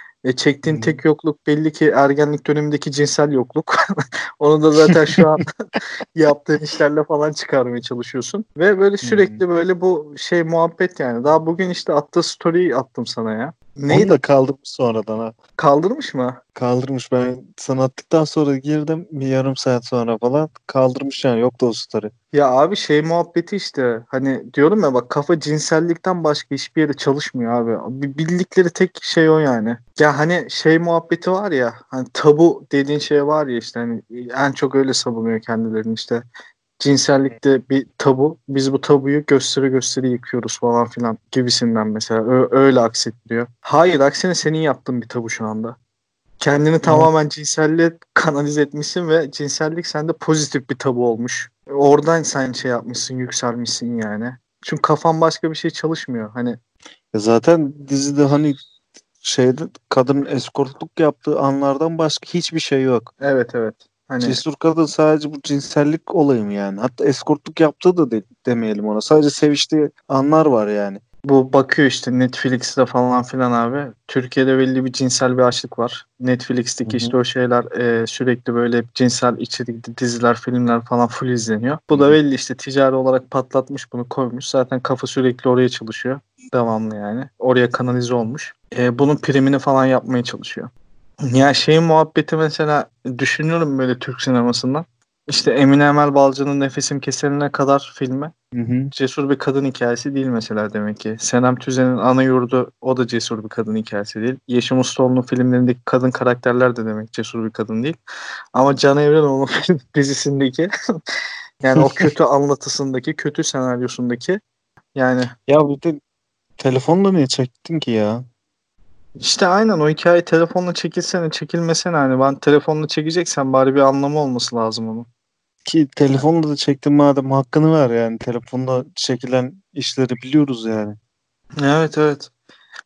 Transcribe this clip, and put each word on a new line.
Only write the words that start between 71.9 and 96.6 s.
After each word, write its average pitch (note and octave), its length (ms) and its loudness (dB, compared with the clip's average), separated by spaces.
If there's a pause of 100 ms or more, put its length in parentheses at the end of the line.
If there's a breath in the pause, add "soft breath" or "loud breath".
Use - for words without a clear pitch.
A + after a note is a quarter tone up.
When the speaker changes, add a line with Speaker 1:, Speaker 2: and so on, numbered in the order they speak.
Speaker 1:
Netflix'te B2+ 680 -2
falan B2 360 0
filan B2+ 300 -4
abi. A#2+ 400 -4 (160)
Türkiye'de C3 500 0
belli C3 260 0
bir B2+ 80 -6
cinsel B2+ 460 -2
bir B2+ 40 4
açlık - 360 -2
var. - 280 -6 (140)
Netflix'teki B2 680 -4
Speaker 2:
Hı - 20 -6
hı. B2 40 -2
Speaker 1:
işte A#2+ 200 -2
o B2 80 2
şeyler, A#2+ 400 -2 (160)
e, A#2 260 0
sürekli B2 480 -4
böyle A#2+ 300 0 (100)
cinsel B2 440 0
içerikli A#2 600 -10
diziler, A#2 380 0
filmler A#2+ 440 0
falan A#2+ 280 0
full B2+ 200 -6
izleniyor. A#2 500 -2 (120)
Bu D3 100 4
da C#3+ 40 6
Speaker 2:
Hı C#3+ 40 8
hı. D3+ 40 8
Speaker 1:
belli D3 220 4
işte B2 200 -6
ticari C3+ 400 2
olarak C3 360 0
patlatmış C3 640 -4
bunu B2 160 -8
koymuş. B2+ 380 -6
Zaten B2+ 340 -2
kafa C3 260 -4
sürekli B2+ 440 0
oraya B2+ 180 4
çalışıyor. B2 520 -8 (340)
Devamlı A2 420 -2
yani. G#2+ 320 -8 (100)
Oraya B2 320 2
kanalize B2 440 -2
olmuş. A#2 400 -6 (220)
E, B2 220 0
bunun C#3+ 180 2
primini C3+ 420 2
falan C3+ 280 2
yapmaya B2+ 380 0
çalışıyor. - 440 -12 (640)
Ya C3+ 220 6
şey D#3 260 4
muhabbeti D#3+ 560 2
mesela D3+ 540 -2 (280)
düşünüyorum D#3 600 -2
böyle B2+ 200 0
Türk B2+ 240 -10
sinemasından. B2+ 640 0 (440)
İşte D3+ 240 0
Emine C#3+ 320 6
Emel D3 300 4
Balcı'nın C#3 460 2